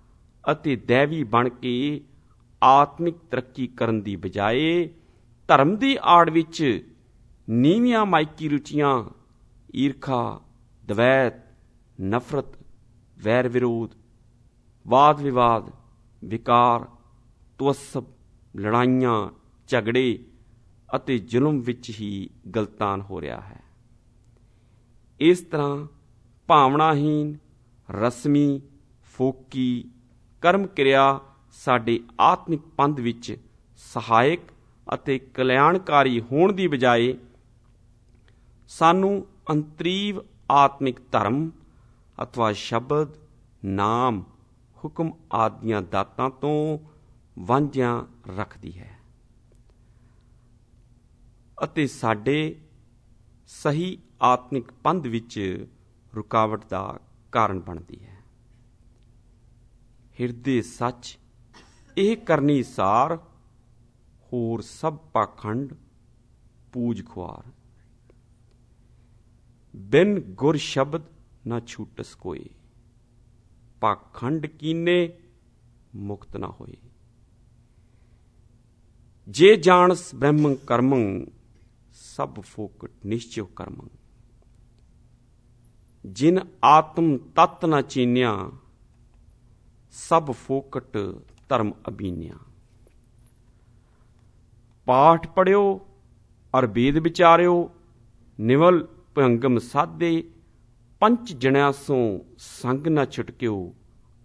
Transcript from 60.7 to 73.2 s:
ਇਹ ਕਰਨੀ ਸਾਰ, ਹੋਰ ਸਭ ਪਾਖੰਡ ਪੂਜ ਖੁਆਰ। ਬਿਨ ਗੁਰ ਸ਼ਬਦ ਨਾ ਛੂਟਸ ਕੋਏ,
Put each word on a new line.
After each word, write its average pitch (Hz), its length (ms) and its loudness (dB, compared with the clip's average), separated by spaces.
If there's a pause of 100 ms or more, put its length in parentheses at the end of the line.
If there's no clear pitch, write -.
ਇਹ 208 200 2
ਕਰਨੀ 147 460 2
ਸਾਰ, 117 540 0 (1120)
ਹੋਰ 113 300 -4
ਸਭ 156 360 -8 (160)
ਪਾਖੰਡ 113 600 -4 (960)
ਪੂਜ 117 340 -6
ਖੁਆਰ। - 460 -16 (2250)
ਬਿਨ 151 460 2 (160)
ਗੁਰ 147 220 0
ਸ਼ਬਦ 147 460 -4 (440)
ਨਾ 117 120 -6
ਛੂਟਸ - 560 -16
ਕੋਏ, - 300 -14 (1400)